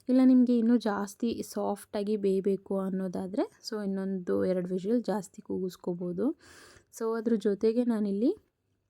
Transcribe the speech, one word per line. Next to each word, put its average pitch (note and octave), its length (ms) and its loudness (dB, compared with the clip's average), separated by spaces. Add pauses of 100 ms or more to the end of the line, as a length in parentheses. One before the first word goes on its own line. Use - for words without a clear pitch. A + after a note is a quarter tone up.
ಇಲ್ಲ B3+ 160 6
ನಿಮಗೆ B3 340 6
ಇನ್ನೂ A#3 180 4
ಜಾಸ್ತಿ G#3 640 -2
ಸಾಫ್ಟಾಗಿ G#3 720 -4
ಬೇಯಬೇಕು G3 640 0
ಅನ್ನೋದಾದರೆ, F#3+ 800 -4 (100)
so G#3+ 140 -8
ಇನ್ನೊಂದು G3 600 -2
ಎರಡು F#3 240 0
ವಿಷಲ್ F#3+ 340 0
ಜಾಸ್ತಿ G3 400 -6
ಕೂಗಿಸ್ಕೋಬೋದು. F#3 880 -4 (640)
So A3+ 240 -4
ಅದ್ರ A3+ 200 0
ಜೊತೆಗೆ A3 480 2
ನಾನಿಲ್ಲಿ G#3+ 520 0 (540)